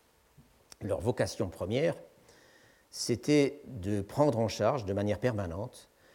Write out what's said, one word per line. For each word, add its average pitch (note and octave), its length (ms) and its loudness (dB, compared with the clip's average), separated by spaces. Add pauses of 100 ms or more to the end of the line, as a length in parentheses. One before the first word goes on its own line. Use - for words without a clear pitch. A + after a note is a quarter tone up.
(840)
Leur G2 180 -2
vocation A2 480 -2
première, B2+ 460 -2 (960)
c'était C#3+ 760 2
de G2+ 360 -2
prendre C3+ 360 2
en A2 100 2
charge A2+ 360 0
de G2 80 -2
manière G2+ 260 0
permanente G#2 720 -4 (260)